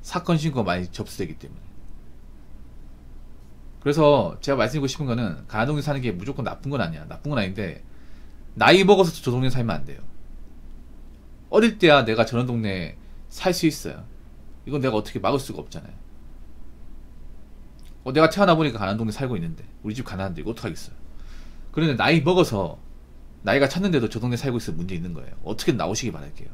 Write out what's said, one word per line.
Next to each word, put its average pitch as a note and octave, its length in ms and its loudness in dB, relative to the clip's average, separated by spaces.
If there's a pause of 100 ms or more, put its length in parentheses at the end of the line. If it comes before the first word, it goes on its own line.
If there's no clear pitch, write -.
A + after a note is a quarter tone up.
사건 E3+ 360 0
신고가 C#3+ 260 0
많이 F2+ 240 0
접수되기 F#2 500 -6
때문에. - 220 -14 (2250)
그래서 C#3+ 600 6
제가 C#3 160 0
말씀드리고 B2+ 320 2
싶은 C#3 180 -4
거는 A#2 400 -2
가난한 G#2+ 220 0
동네 D3 140 0
사는 C#3 180 0
게 B2 120 0
무조건 A#2 320 -4
나쁜 - 260 -6
건 C#3 100 -2
아니야. D#2+ 260 -4
나쁜 - 240 -8
건 C#3+ 80 2
아닌데 F#2+ 460 -4 (680)
나이 C#3+ 300 10
먹어서 F#3+ 280 8
저 - 180 -4
동네 B2+ 200 2
살면 A2+ 260 2
안 - 80 0
돼요. C#2 160 -8 (1500)
어릴 A3 280 2
때야 D3 260 8
내가 A2 200 4
저런 B2 220 0
동네에 G#2 500 -2 (320)
살 - 260 -2
수 E3+ 120 2
있어요. - 380 -2 (640)
이건 C#3 140 -2
내가 B2+ 160 2
어떻게 G#2+ 240 -2
막을 A2+ 180 2
수가 G2+ 240 -6
없잖아요. - 300 -12 (2000)
어, B2+ 80 -4
내가 D#3 180 8
태어나 F#3 260 6
보니까 C#3+ 220 2
가난한 G2+ 200 0
동네 A2+ 140 0
살고 B2 240 -2
있는데, E2 280 -4 (180)
우리 G#2+ 120 -4
집 A#2+ 100 -6
가난한데 F#2+ 380 -4
이거 G#2 80 -4
어떡하겠어요. - 460 -6 (760)
그런데 D#3 240 2
나이 C3 260 6
먹어서 C3 560 4 (640)
나이가 C3+ 260 6
찼는데도 E3 400 2
저 A2+ 100 -4
동네 A#2+ 180 0
살고 A#2+ 220 -2
있으면 E2 200 -4
문제 F2+ 180 -4
있는 E2+ 180 -4
거예요. C2 180 -8 (120)
어떻게 G#2+ 280 0
나오시기 G#2+ 400 0
바랄게요. D2 420 -8